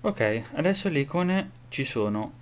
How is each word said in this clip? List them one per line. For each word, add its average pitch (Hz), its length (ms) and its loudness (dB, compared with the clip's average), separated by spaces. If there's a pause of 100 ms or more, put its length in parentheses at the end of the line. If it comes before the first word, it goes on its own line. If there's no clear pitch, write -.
Ok, 117 420 0 (120)
adesso 190 340 2
le 151 120 2
icone 180 500 0 (180)
ci - 160 -4
sono 107 580 0